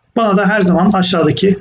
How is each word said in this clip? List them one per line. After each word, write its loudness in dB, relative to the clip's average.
Bana 0
da 0
her 0
zaman 0
aşağıdaki 0